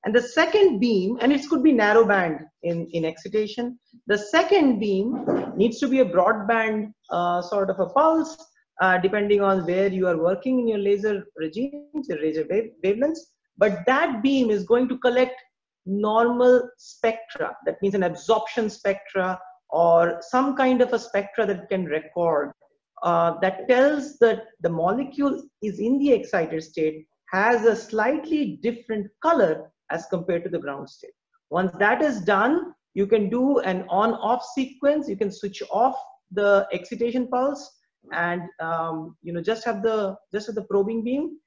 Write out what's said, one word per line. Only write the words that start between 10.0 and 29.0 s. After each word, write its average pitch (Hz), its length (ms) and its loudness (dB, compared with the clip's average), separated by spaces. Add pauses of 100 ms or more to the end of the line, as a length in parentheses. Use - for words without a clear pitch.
are 170 100 0
working 190 420 0
in 233 80 0
your 214 120 0
laser 202 440 0 (140)
regimes, 277 720 -8
your 160 120 -4
laser 156 280 -2
wave-, 220 220 -2 (120)
wavelengths. 247 360 0 (380)
But 196 280 0
that 262 360 0
beam 269 280 2
is 202 140 0
going 240 260 2
to 254 80 -4
collect 254 380 0 (500)
normal 240 920 2
spectra, - 800 -6 (100)
that - 160 -4
means 196 140 0
an 196 80 0
absorption 214 680 -2
spectra 190 680 -4 (300)
or 170 520 4
some 262 340 0
kind 254 260 2
of 247 100 2
a 226 80 0
spectra 202 460 -4
that 175 240 -4
can 185 160 -2
record, 156 680 -2 (520)
uh, 170 380 2
that 190 280 -2
tells 277 500 2
that 226 240 4 (180)
the 165 80 0
molecule 247 720 -2 (180)
is 208 180 -6
in 240 200 0
the 285 120 4
excited 165 520 0
state, 156 420 -4 (260)
has 214 340 2
a 220 100 6
slightly 262 840 -4
different 220 460 -6 (140)